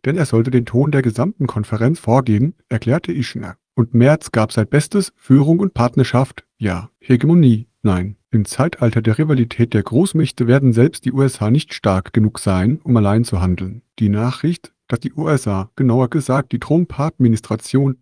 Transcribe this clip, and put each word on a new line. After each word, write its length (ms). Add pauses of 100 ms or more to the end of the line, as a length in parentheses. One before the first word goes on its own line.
denn 100
er 80
sollte 260
den 140
Ton 260
der 120
gesamten 440
Konferenz 520
vorgeben, 560 (160)
erklärte 420
Ischinger. 440 (180)
Und 180
Merz 400
gab 200
sein 160
Bestes, 480
Führung 420
und 160
Partnerschaft, 720 (100)
ja, 320 (100)
Hegemonie, 720 (140)
nein. 340 (140)
Im 160
Zeitalter 540
der 180
Rivalität 560
der 100
Großmächte 640
werden 240
selbst 320
die 80
U 100
S 180
A 120
nicht 200
stark 400
genug 280
sein, 420
um 140
allein 260
zu 180
handeln. 420 (180)
Die 80
Nachricht, 640 (160)
dass 100
die 140
U 160
S 180
A, 300
genauer 340
gesagt 400
die 80
Trump-Administration, 1400